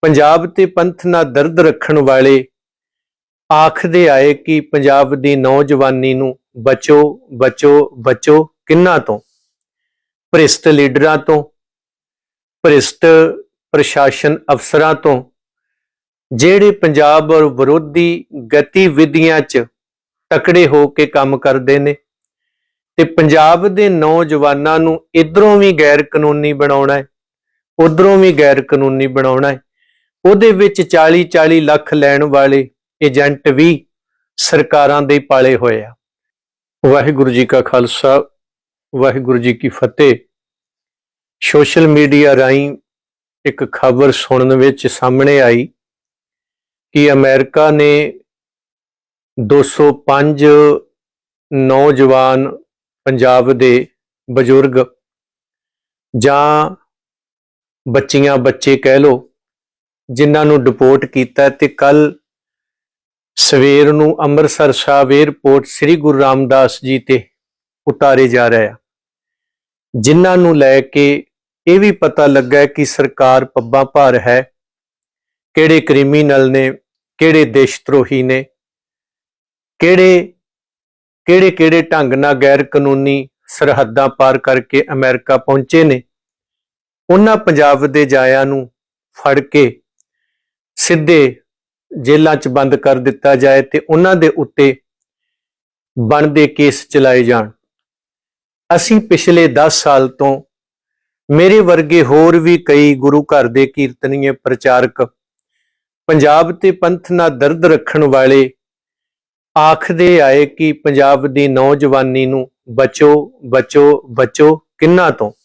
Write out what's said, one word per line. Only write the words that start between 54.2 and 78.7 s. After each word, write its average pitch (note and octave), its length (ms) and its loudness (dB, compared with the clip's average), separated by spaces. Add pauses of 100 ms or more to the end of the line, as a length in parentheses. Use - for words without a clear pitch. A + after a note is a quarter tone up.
ਬਜ਼ੁਰਗ C3 480 0 (1400)
ਜਾਂ D3 600 0 (1120)
ਬੱਚੀਆਂ C#3 520 0
ਬੱਚੇ C3 400 -2
ਕਹਿ C3+ 220 2
ਲਓ, C3+ 280 0 (840)
ਜਿਨ੍ਹਾਂ D3 360 0
ਨੂੰ D3 180 2
ਡਿਪੋਰਟ C3 420 0
ਕੀਤਾ C3+ 440 -2
ਤੇ C#3 180 -4
ਕੱਲ੍ਹ D3 460 0 (1200)
ਸਵੇਰ C#3+ 540 2
ਨੂੰ D3+ 320 0
ਅੰਮ੍ਰਿਤਸਰ D3 480 0
ਸਾਹਿਬ C#3 400 0
ਏਅਰਪੋਰਟ C#3 540 0
ਸ੍ਰੀ D#3 300 -2
ਗੁਰੂ D3 240 -2
ਰਾਮਦਾਸ C3+ 640 0
ਜੀ C3 160 -4
ਤੇ A#2+ 220 -2 (640)
ਉਤਾਰੇ C3+ 400 0
ਜਾ A#2+ 200 0
ਰਹੇ A2+ 200 0
ਆ, G#2 80 -12 (1160)
ਜਿਨ੍ਹਾਂ D#3+ 440 2
ਨੂੰ E3+ 200 2
ਲੈ C3+ 240 4
ਕੇ C#3+ 420 -2 (440)
ਇਹ F3+ 120 2
ਵੀ G#3 120 2
ਪਤਾ D3+ 360 -2
ਲੱਗਾ C#3 380 0
ਕਿ D3 200 -6
ਸਰਕਾਰ C3+ 600 -2
ਪੱਬਾਂ C3 400 -4
ਭਾਰ C3 340 0
ਹੈ, A#2+ 220 0 (1120)
ਕਿਹੜੇ D#3+ 260 2
ਕ੍ਰਿਮੀਨਲ C#3 720 0
ਨੇ, C3+ 200 -2 (480)
ਕਿਹੜੇ D#3 260 2
ਦੇਸ਼ B2+ 400 -2
ਧਰੋਹੀ C3+ 380 -2
ਨੇ, C3 200 -4 (1400)